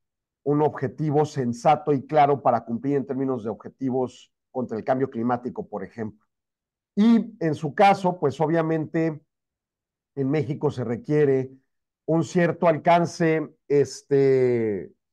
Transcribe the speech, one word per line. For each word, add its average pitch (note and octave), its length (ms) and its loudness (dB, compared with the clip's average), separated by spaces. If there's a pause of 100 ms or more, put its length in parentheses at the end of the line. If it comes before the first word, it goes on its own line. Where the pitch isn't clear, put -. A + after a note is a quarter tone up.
(420)
un D3 200 0
objetivo D3 640 -2
sensato D3 680 0
y C3 140 -2
claro C#3+ 360 2
para A#2+ 220 2
cumplir C3+ 320 -4
en C3+ 100 -4
términos C3 380 -4
de A2+ 60 -6
objetivos B2 800 -6 (180)
contra B2+ 260 -6
el G#2 80 -8
cambio C3 260 0
climático, A#2 580 -4
por F#2+ 160 -10
ejemplo. G#2+ 400 -12 (720)
Y A3+ 460 2
en D#3+ 140 0
su D3 200 -6
caso, F#3+ 440 4
pues, C#3+ 220 -2
obviamente, D#3+ 800 -2 (920)
en C3+ 160 -2
México C#3+ 400 -2
se B2+ 120 -6
requiere C3 680 0 (560)
un D#3+ 180 0
cierto E3+ 440 0
alcance, D#3+ 880 2 (140)
este, B2+ 1200 2 (200)